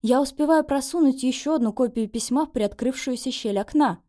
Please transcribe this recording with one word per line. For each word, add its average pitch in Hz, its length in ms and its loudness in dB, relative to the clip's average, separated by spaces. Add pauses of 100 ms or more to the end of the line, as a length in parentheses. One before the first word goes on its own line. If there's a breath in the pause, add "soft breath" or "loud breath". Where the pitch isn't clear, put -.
Я 254 140 4
успеваю 302 420 2
просунуть 277 600 0
ещё 262 320 0
одну 233 180 0
копию 233 340 -2
письма 247 380 -2
в - 60 -16
приоткрывшуюся 247 800 -4
щель 202 260 -4
окна. 226 520 0